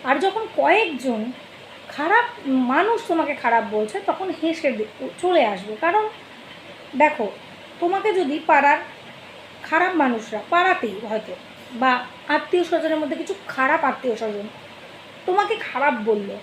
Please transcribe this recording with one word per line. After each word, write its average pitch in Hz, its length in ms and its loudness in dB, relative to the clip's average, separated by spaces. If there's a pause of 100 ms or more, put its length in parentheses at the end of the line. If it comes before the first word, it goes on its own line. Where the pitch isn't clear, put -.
আর 277 160 2
যখন 392 280 0 (100)
কয়েকজন 269 720 2 (580)
খারাপ 392 580 0
মানুষ 269 600 2
তোমাকে 311 260 2
খারাপ 233 380 2
বলছে, 214 340 -2
তখন 359 260 -2 (120)
হেসে 320 280 0
দে-, 214 360 -6 (140)
চলে 349 240 4
আসবে। 202 360 -4
কারণ 415 280 2 (880)
দেখো, 277 340 2 (480)
তোমাকে 381 340 2
যদি 320 320 0
পাড়ার 285 320 6 (880)
খারাপ 349 320 2
মানুষরা, 233 540 0
পাড়াতেই 349 500 2 (100)
হয়তো, 202 260 -4 (380)
বা 247 320 2 (220)
আত্মীয় 302 360 2
স্বজনের 311 360 0
মধ্যে 302 160 -2
কিছু 359 180 -6 (140)
খারাপ 294 360 2
আত্মীয় 254 320 0
স্বজন 214 320 -6 (760)
তোমাকে 381 300 2
খারাপ 277 380 0 (120)
বললো 202 380 0